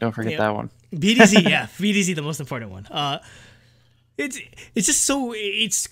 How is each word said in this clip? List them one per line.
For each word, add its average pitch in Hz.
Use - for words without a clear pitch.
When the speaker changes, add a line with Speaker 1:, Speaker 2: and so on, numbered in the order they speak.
Speaker 1:
don't 117
forget 110
Speaker 2:
yeah. 101
Speaker 1:
that 107
one. 113
Speaker 2:
B 190
D 226
Z, 202
Speaker 1:
<laughs> 170
Speaker 2:
yeah. 139
B 202
D 202
Z, 185
the 151
most 151
important 120
one. 95
Uh, 143
it's, 285
it's 208
just 302
so, 262
it's 214